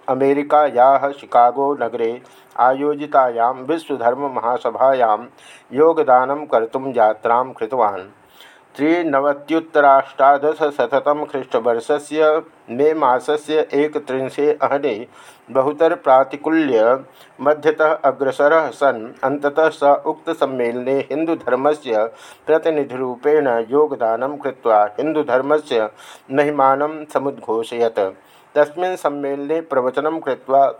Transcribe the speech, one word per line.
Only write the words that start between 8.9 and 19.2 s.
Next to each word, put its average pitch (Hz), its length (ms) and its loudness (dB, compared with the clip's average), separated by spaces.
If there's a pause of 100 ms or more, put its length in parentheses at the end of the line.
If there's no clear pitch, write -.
ख्रीष्टवर्षस्य 147 1200 -2 (280)
मे 143 240 0
मासस्य 147 800 0
एकत्रिंशे 143 880 -2
अहने 135 440 -2 (440)
बहुतरप्रातिकूल्य 135 1500 2 (360)
मध्यतः 151 520 2
अग्रसरः 139 800 0
सन् 123 540 -4